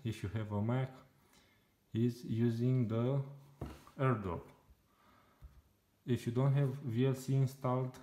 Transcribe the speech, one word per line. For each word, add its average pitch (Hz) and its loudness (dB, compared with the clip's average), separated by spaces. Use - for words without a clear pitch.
if 110 -4
you 101 -4
have 107 -4
a 104 0
Mac, 127 0
is 117 0
using 117 2
the 123 2
AirDrop. 107 0
If 120 0
you 117 0
don't 135 2
have 139 2
V 120 0
L 135 2
C 131 -2
installed 127 0